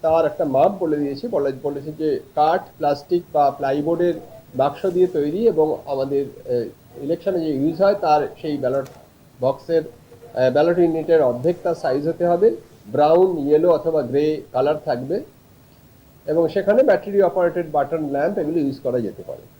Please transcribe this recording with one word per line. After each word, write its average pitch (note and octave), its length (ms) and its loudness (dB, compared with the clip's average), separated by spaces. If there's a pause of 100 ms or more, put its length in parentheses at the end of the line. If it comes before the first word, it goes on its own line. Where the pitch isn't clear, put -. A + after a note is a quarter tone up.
তার D#3+ 240 2
একটা - 200 -2
মাপ C#3+ 340 2
বলে D#3 180 0
দিয়েছে, C#3 300 -4
বলে, C#3+ 240 -2 (120)
বলেছে C#3+ 280 -6
যে D#3 280 -2 (160)
কাঠ, D#3 260 2 (160)
প্লাস্টিক D#3+ 460 -2 (100)
বা C#3+ 180 4
প্লাইবোর্ডের D3+ 600 -2 (420)
বাক্স C3+ 300 0
দিয়ে F3+ 220 2
তৈরি E3 400 -2
এবং D#3 380 2
আমাদের, C#3 400 -2
আহ, - 800 -8
ইলেকশনে E3+ 360 -2
যে D#3+ 160 -2
ইউজ D#3 260 0
হয় G3 140 4
তার D3+ 260 2 (200)
সেই D3+ 160 -6
ব্যালট C3 300 -2 (540)
বক্সের, D3 460 0
আহ, - 600 -4
ব্যালট D#3+ 300 2
ইউনিটের D#3+ 420 2
অর্ধেক C3 420 0
তার E3+ 120 -2
সাইজ D3 320 -2
হতে E3 180 -2
হবে, F3 300 2 (360)
ব্রাউন, D#3+ 380 4 (180)
ইয়েলো D#3 240 4
অথবা D#3 300 2
গ্রে C#3+ 400 0 (100)
কালার C#3+ 240 0 (100)
থাকবে D3 380 -4 (1000)
এবং D#3+ 220 0
সেখানে G3+ 360 2
ব্যাটারি G3+ 380 2
অপারেটেড F3 500 0
বাটন D3+ 380 -2
ল্যাম্প D3+ 280 -2
এগুলো D#3+ 220 -2
ইউজ C#3 200 -2
করা B2 200 -2
যেতে G2+ 280 -8
পারে। B1 160 -14 (160)